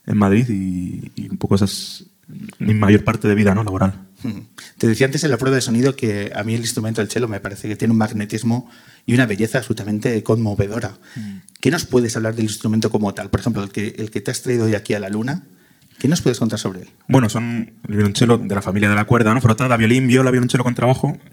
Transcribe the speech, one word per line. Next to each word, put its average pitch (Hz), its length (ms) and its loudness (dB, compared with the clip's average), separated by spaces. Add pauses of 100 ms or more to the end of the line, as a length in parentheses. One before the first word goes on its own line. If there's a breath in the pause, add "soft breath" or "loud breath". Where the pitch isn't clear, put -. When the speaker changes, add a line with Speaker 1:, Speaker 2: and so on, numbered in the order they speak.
Speaker 1:
en - 140 0
Madrid, 104 320 4
y, 92 640 -4
y 104 160 -8
un 95 80 -6
poco - 160 0
esa 98 100 4
es - 400 -6 (540)
mi 110 140 0
mayor 104 320 6
parte 107 240 0
de 101 60 4
vida, 101 200 4
¿no? 110 80 0
Laboral. 95 460 -2 (140)
Speaker 2:
Hmm. 104 240 -8 (320 loud breath)
Te 120 80 2
decía 113 200 4
antes 143 160 -2
en 156 80 2
la 120 60 2
prueba 131 200 2
de 123 40 2
sonido 123 360 2
que 101 380 -4
a 104 100 -6
mí 113 100 -2
el 117 60 -2
instrumento 113 400 -4
del 101 100 -2
cello 117 180 -2
me 101 120 -6
parece 101 280 -10
que 104 80 -6
tiene 117 160 0
un 110 60 4
magnetismo 110 720 -2 (340 loud breath)
y 120 100 0
una 127 120 4
belleza 110 320 -2
absolutamente 107 640 -2
conmovedora. 107 760 -2 (160)
Speaker 1:
Hmm. 110 260 -12 (200)
Speaker 2:
¿Qué - 100 4
nos 170 140 0
puedes 120 320 2
hablar 110 180 -2
del 113 120 -2
instrumento 110 440 0
como 104 220 0
tal? 98 160 -10
Por - 120 -2
ejemplo, 107 220 -2
el 98 80 -8
que, 104 280 -6
el 107 120 -8
que 104 100 -6
te - 100 -6
has 120 100 -6
traído 120 240 0
hoy 110 100 2
aquí 104 200 -4
a 104 60 -4
la 98 80 -8
luna, 120 360 -4 (540 soft breath)
¿qué 127 100 -2
nos 175 140 2
puedes - 160 2
contar 113 200 -2
sobre 92 240 -8
él? - 60 -20 (180)
Speaker 1:
Bueno, 127 220 4
son 117 460 -4 (120)
el 104 80 -6
violonchelo 104 440 4
de 101 160 -4
la 101 80 -2
familia 104 260 0
de 104 60 2
la 104 100 0
cuerda, 117 300 4
¿no? 131 60 0
Frotada, 123 360 2
violín, 120 300 4
viola, 127 240 4
violonchelo 123 340 0
con 120 100 0
trabajo. 123 440 0 (140)